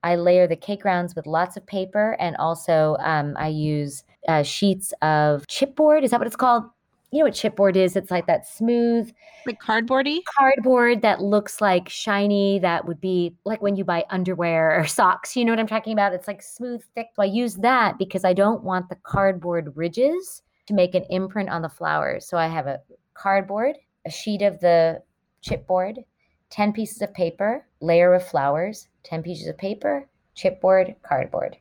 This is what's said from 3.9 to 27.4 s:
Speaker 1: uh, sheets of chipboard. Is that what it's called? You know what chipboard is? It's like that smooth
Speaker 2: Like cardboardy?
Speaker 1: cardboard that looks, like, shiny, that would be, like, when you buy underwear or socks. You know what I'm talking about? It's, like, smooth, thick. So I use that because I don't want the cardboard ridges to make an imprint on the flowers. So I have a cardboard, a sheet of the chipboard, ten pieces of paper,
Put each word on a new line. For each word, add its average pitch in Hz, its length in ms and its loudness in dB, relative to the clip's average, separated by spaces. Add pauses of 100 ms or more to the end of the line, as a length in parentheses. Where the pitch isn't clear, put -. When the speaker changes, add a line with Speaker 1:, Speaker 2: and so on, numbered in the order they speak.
Speaker 1:
uh, 156 140 2
sheets 190 640 -2
of 151 420 2
chipboard. 302 560 2
Is 269 80 2
that 240 100 2
what 220 60 -2
it's 233 100 -8
called? 247 280 2 (460)
You 285 100 0
know 311 60 6
what 254 100 0
chipboard 190 420 2
is? 185 180 4
It's 190 160 -4
like 175 140 -2
that - 200 0
smooth 233 640 0 (360)
Speaker 2:
Like 240 160 -10
cardboardy? 262 640 -2
Speaker 1:
cardboard 247 760 4
that 208 180 2
looks, 202 400 0
like, 185 260 2
shiny, 202 720 0
that 170 240 0
would 165 160 -8
be, 180 340 -2 (120)
like, 214 160 -4
when 202 160 0
you 190 80 -4
buy 170 240 0
underwear 170 680 0
or 160 80 0
socks. - 480 0
You 247 120 0
know 226 80 2
what 226 60 -2
I'm 220 80 -2
talking 220 260 -4
about? 202 180 2
It's, 180 160 -8
like, 202 140 -10
smooth, 240 420 -12 (120)
thick. 226 200 -10
So 214 60 -2
I 202 60 2
use 220 280 -2
that 233 420 2
because 190 280 -4
I 185 80 4
don't 202 280 2
want 185 280 -4
the 175 80 -14
cardboard 175 800 -2
ridges 254 640 -2 (240)
to 208 80 -4
make 180 220 2
an 180 140 0
imprint 190 400 -4
on 165 120 -6
the 160 80 -6
flowers. 151 580 -4
So 180 100 -4
I 165 100 0
have 160 200 -4
a 139 140 -8 (320)
cardboard, 196 640 -2 (280)
a 156 60 -10
sheet 208 300 -6
of 202 180 0
the 165 420 4 (400)
chipboard, 202 640 -4 (460)
ten 208 240 0
pieces 214 280 -8
of 208 120 -8
paper, 196 520 -4 (140)